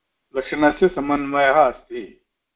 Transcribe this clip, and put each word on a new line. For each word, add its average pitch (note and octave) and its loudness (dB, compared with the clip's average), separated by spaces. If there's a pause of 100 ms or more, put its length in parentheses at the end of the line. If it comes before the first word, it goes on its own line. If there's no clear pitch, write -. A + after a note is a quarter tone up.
(380)
लक्षणस्य D3 0
समन्वयः C#3+ 0
अस्ति A#2 -8 (300)